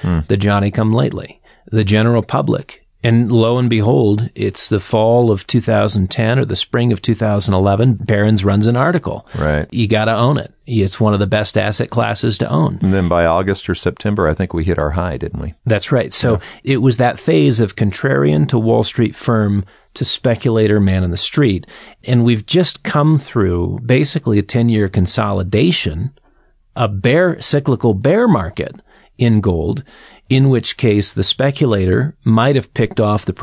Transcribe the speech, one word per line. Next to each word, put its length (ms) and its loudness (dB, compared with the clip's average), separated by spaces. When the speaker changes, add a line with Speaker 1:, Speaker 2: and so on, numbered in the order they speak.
Speaker 1:
Hmm. 280 -2
Speaker 2:
the 80 0
Johnny-come-lately, 1040 -2
the 100 2
general 400 2
public. 560 -4
And 280 2
lo 260 2
and 100 0
behold, 680 2
it's 320 -4
the 100 0
fall 540 2
of 160 -4
two 120 0
thousand 480 0
ten 300 -2
or 60 2
the 100 -6
spring 380 -2
of 100 -4
two 140 0
thousand 380 0
eleven, 400 2
Barron's 500 0
runs 240 2
an 80 0
article. 500 -2
Speaker 1:
Right. 360 0
Speaker 2:
You 160 -2
gotta 260 0
own 240 0
it. 140 -10
It's 320 -2
one 140 2
of 40 0
the 80 0
best 320 -2
asset 320 -2
classes 480 -2
to 100 -4
own. 320 0
Speaker 1:
And 140 2
then 140 0
by 180 2
August 420 0
or 60 -2
September, 540 -2
I 60 2
think 200 -4
we 80 -2
hit 160 -2
our 120 0
high, 260 -4
didn't 240 -8
we? 140 -10
Speaker 2:
That's 240 -2
right. 220 0
So 220 0
Speaker 1:
Yeah. 120 -2
Speaker 2:
it 20 0
was 220 2
that 200 0
phase 400 2
of 160 0
contrarian 760 0
to 100 2
Wall 240 2
Street 320 -2
firm 480 0
to 100 -6
speculator 760 0
man 240 2
in 80 -2
the 60 -4
street. 500 -2
And 180 2
we've 240 0
just 380 -2
come 340 2
through 680 -2
basically 540 0
a 40 2
ten-year 460 0
consolidation, 1200 0
a 120 0
bear, 520 0
cyclical 540 0
bear 340 0
market 480 -2
in 220 2
gold, 420 -2
in 160 4
which 300 0
case 340 2
the 100 -2
speculator 1000 0
might 320 2
have 160 -4
picked 280 -2
off 260 0
the 160 -4